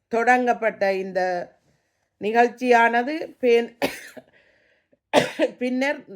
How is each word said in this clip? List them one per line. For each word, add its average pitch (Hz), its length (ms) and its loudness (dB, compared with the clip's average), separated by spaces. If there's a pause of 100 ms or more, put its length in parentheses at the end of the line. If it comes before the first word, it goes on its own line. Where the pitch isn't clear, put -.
(120)
தொடங்கப்பட்ட 233 800 0
இந்த 190 280 -4 (1000)
நிகழ்ச்சியானது 240 1160 2
பின்-, 233 380 2 (1800)
பின்னர் 254 420 -4 (160)